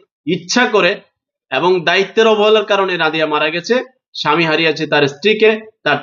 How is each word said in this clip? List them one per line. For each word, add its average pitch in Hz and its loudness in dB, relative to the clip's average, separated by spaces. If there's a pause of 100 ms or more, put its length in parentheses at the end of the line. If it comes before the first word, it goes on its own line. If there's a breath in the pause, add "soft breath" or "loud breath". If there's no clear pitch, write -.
(260)
ইচ্ছা 180 -2
করে 202 0 (500)
এবং 170 0
দায়িত্বের 190 0
অবহেলার 214 2
কারণে 196 -2
নাদিয়া 160 0
মারা 151 -2
গেছে। 175 -2 (320)
স্বামী 160 0
হারিয়েছে 156 -2
তার 147 2
স্ত্রীকে, 214 0 (240)
তার 143 -2